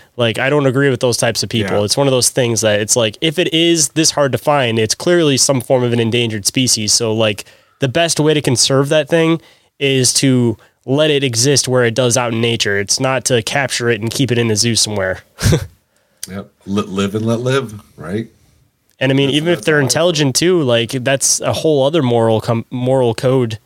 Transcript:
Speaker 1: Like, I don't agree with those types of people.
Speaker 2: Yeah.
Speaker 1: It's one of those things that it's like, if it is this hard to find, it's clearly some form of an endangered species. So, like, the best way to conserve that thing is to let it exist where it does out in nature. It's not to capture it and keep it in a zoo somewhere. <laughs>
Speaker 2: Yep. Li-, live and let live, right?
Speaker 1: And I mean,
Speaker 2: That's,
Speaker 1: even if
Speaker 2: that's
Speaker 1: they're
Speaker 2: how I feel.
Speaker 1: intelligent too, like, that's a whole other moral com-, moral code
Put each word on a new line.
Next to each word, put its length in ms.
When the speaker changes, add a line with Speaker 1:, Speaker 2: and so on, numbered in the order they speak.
Speaker 1:
Like, 220
I 100
don't 160
agree 240
with 120
those 160
types 260
of 60
people. 280
Speaker 2:
Yeah. 60
Speaker 1:
It's 140
one 100
of 40
those 180
things 320
that 180
it's 160
like, 260
if 160
it 160
is 360
this 220
hard 200
to 80
find, 400
it's 160
clearly 420
some 240
form 220
of 100
an 60
endangered 480
species. 440
So, 220
like, 300
the 80
best 300
way 140
to 80
conserve 480
that 200
thing 320
is 340
to 440
let 260
it 120
exist 440
where 160
it 100
does 240
out 160
in 80
nature. 380
It's 200
not 260
to 180
capture 460
it 120
and 80
keep 220
it 60
in 120
a 60
zoo 200
somewhere. 440
<laughs> 120
Speaker 2:
Yep. 220
Li-, 180
live 320
and 100
let 160
live, 400
right? 300
Speaker 1:
And 120
I 40
mean, 120
Speaker 2:
That's, 100
Speaker 1:
even 120
if 100
Speaker 2:
that's 60
Speaker 1:
they're 100
Speaker 2:
how 40
I 20
feel. 60
Speaker 1:
intelligent 480
too, 260
like, 300
that's 500
a 120
whole 300
other 200
moral 380
com-, 280
moral 460
code 500